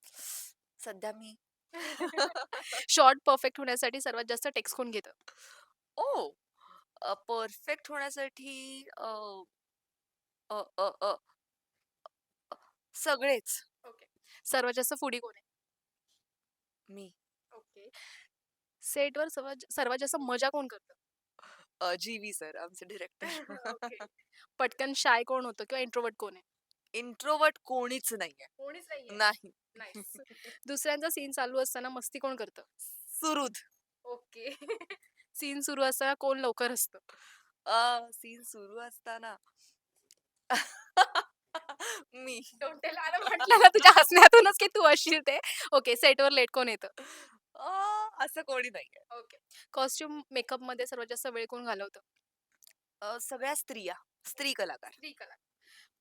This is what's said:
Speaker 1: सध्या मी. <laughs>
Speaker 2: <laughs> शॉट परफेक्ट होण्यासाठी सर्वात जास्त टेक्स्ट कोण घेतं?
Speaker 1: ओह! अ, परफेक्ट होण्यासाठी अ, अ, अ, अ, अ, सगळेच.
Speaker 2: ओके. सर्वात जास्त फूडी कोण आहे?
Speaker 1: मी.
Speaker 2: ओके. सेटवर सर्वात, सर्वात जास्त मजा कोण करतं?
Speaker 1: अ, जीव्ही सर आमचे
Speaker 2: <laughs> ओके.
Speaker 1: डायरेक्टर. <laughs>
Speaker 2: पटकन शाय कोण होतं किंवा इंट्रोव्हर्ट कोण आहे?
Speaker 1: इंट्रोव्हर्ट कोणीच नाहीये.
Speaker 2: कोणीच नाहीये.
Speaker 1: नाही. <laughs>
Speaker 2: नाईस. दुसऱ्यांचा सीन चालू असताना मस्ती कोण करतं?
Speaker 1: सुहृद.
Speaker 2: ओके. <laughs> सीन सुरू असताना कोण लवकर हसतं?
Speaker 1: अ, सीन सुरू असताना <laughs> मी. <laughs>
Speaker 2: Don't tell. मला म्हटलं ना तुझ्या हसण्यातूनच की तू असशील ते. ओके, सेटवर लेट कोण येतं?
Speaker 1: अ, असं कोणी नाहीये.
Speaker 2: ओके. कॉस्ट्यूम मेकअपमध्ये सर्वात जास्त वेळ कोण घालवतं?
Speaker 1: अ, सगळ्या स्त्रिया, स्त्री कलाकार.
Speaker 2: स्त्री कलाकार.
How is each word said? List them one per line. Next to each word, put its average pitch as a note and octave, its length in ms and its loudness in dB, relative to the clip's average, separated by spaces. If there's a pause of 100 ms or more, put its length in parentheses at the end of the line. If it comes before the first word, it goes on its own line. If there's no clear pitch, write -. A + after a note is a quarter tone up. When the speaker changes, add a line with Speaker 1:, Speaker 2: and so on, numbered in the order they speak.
(800)
Speaker 1:
सध्या G#3 320 -12
मी. A3 220 -20 (380)
<laughs> D#4 800 -6
Speaker 2:
<laughs> - 360 -8
शॉट C4+ 380 8
परफेक्ट - 320 2
होण्यासाठी B3+ 420 -4
सर्वात A#3+ 260 -6
जास्त A#3+ 240 -6
टेक्स्ट - 260 -8
कोण A#3+ 140 -6
घेतं? G#3 200 -10 (880)
Speaker 1:
ओह! A4+ 320 -4 (720)
अ, G3 120 -4 (120)
परफेक्ट A#3 640 -8
होण्यासाठी C#4 640 -10 (440)
अ, A3+ 100 -10 (1400)
अ, G#3+ 80 -8 (200)
अ, F#3+ 100 0 (140)
अ, G3 100 -2 (1400)
अ, - 60 -20 (380)
सगळेच. C4+ 640 -2 (260)
Speaker 2:
ओके. - 220 -20 (400)
सर्वात B3 280 0
जास्त B3+ 220 -2
फूडी B3 240 -6
कोण A3+ 140 -16
आहे? - 80 -20 (1500)
Speaker 1:
मी. G3 240 -20 (400)
Speaker 2:
ओके. G#3+ 360 -20 (920)
सेटवर C#4+ 480 -2
सर्वात, C4+ 420 -12
सर्वात C4 260 -2
जास्त C#4 240 -4
मजा B3 280 0
कोण C#4+ 180 -6
करतं? - 260 -20 (840)
Speaker 1:
अ, F3+ 160 -2
जीव्ही G#3 360 -10
सर D#3 260 -12
आमचे F3+ 260 -16 (360)
Speaker 2:
<laughs> D4 460 -12
ओके. A#3 320 -12
Speaker 1:
डायरेक्टर. G#3+ 120 -16
<laughs> - 160 -20 (340)
Speaker 2:
पटकन C4 360 -2
शाय A#3+ 280 4
कोण B3+ 220 -2
होतं A3 180 -12
किंवा C4 180 -8
इंट्रोव्हर्ट A#3 360 -4
कोण G#3+ 160 -10
आहे? F#4 80 -20 (520)
Speaker 1:
इंट्रोव्हर्ट C#4+ 720 0
कोणीच B3 480 -6
नाहीये. E3+ 320 -10 (100)
Speaker 2:
कोणीच D4+ 300 -16
नाहीये. C4+ 280 -16
Speaker 1:
नाही. G#3+ 400 0
<laughs> - 0 - (220)
Speaker 2:
नाईस. G#3+ 440 -18 (460)
दुसऱ्यांचा D4 440 -4
सीन C#4 220 -8
चालू C4 260 -4
असताना C4 320 -4
मस्ती B3+ 280 -12
कोण C4 180 -6
करतं? G#3 260 -14 (500)
Speaker 1:
सुहृद. C#4+ 460 -2 (460)
Speaker 2:
ओके. A#3+ 440 -16
<laughs> E4 500 -12 (380)
सीन C#4+ 260 -8
सुरू C#4 220 -4
असताना C4+ 360 -2
कोण C4+ 200 -2
लवकर A#3+ 300 -2
हसतं? - 280 -6 (680)
Speaker 1:
अ, A#3 460 0
सीन A#3 320 -18
सुरू G#3 360 -16
असताना A3+ 560 -16 (1120)
<laughs> - 800 0 (840)
मी. B3+ 260 -10
<laughs> - 200 -18
Speaker 2:
Don't D4 200 -10
tell. D#4+ 180 -6
मला D#4+ 220 -2
म्हटलं G4+ 380 4
ना G4 120 12
तुझ्या G4+ 240 12
हसण्यातूनच G#4 640 12
की G4 160 2
तू G#4+ 120 2
असशील D4+ 400 6
ते. C#4 120 0 (340)
ओके, B3 260 2
सेटवर C#4 340 6
लेट B3+ 200 2
कोण B3+ 160 0
येतं? G3+ 200 -6 (680)
Speaker 1:
अ, C#4 140 -10 (500)
असं D#4 240 -8
कोणी B3+ 260 -6
नाहीये. - 420 -18
Speaker 2:
ओके. A#3 260 -18 (360)
कॉस्ट्यूम D4 460 -4 (120)
मेकअपमध्ये B3+ 540 -8
सर्वात A#3+ 220 -10
जास्त A#3+ 200 -10
वेळ A3+ 200 -8
कोण A#3+ 180 -14
घालवतं? G3+ 340 -8 (1000)
Speaker 1:
अ, G#3+ 180 -8
सगळ्या C4+ 360 -6
स्त्रिया, G3+ 380 -8 (320)
स्त्री C#4 280 -4
कलाकार. - 380 -8
Speaker 2:
स्त्री D4 200 -20
कलाकार. - 340 -20 (540)